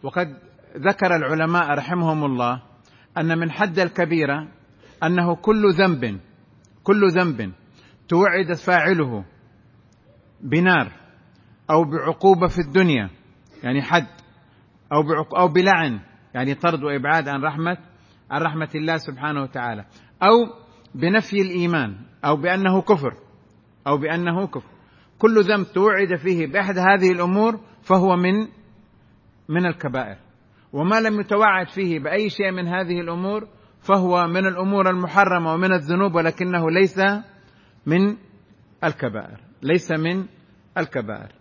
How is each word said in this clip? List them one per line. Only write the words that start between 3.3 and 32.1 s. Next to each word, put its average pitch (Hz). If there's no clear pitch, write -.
من 165
حد 196
الكبيرة 156
أنه 175
كل 208
ذنب، 139
كل 202
ذنب 120
توعد 180
فاعله 160
بنار 165
أو 170
بعقوبة 165
في 175
الدنيا، 143
يعني 131
حد، 151
أو 151
بعق-، 156
أو 180
بلعن، 165
يعني 131
طرد 160
وإبعاد 143
عن 139
رحمة، 160
عن 143
رحمة 156
الله 160
سبحانه 147
وتعالى، 120
أو 214
بنفي 196
الإيمان، 175
أو 147
بأنه 185
كفر، 143
أو 143
بأنه 170
كفر. -
كل 220
ذنب 196
توعد 190
فيه 165
بأحد 190
هذه 185
الأمور 196
فهو 190
من، 180
من 170
الكبائر، 127
وما 175
لم 220
يتوعد 202
فيه 175
بأي 185